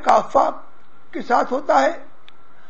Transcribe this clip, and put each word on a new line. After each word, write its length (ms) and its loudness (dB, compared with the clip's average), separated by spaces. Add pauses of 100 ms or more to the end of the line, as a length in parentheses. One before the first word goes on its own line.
کافہ 460 4 (600)
کے 120 -6
ساتھ 300 2
ہوتا 300 4
ہے، 220 0 (640)